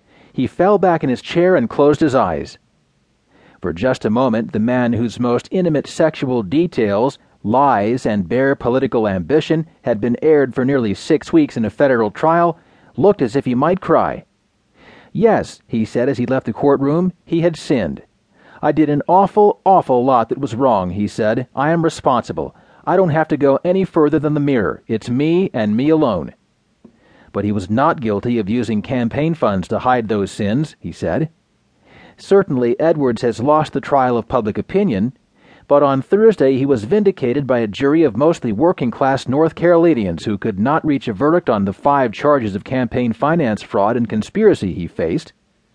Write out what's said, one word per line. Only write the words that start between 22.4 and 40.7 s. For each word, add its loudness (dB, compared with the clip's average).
I 0
don't 2
have 0
to -2
go 2
any 0
further 2
than -2
the -2
mirror. -2
It's -6
me 0
and -2
me 0
alone." 0
But -4
he -2
was -6
not 0
guilty -2
of -4
using -2
campaign -2
funds -2
to -2
hide 0
those -2
sins, -4
he -12
said. -4
Certainly, 2
Edwards 0
has -2
lost 2
the -4
trial 0
of -4
public -2
opinion, -2
but 4
on 2
Thursday 4
he -2
was 0
vindicated 0
by 0
a -2
jury 0
of 0
mostly 0
working-class -2
North 0
Carolinians 2
who -2
could -6
not 0